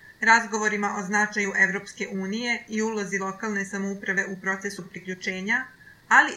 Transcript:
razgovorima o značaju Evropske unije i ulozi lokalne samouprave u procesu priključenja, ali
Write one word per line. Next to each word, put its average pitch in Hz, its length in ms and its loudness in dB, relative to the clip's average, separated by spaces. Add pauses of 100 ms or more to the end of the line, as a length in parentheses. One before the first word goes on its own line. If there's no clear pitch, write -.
(200)
razgovorima 208 800 4
o 202 40 -2
značaju 208 560 0
Evropske 196 540 0
unije 226 560 -4
i 220 140 -2
ulozi 208 360 -2
lokalne 196 460 -4
samouprave 196 600 -2
u 190 140 -8
procesu 190 500 -6
priključenja, 185 760 -4 (440)
ali 269 280 6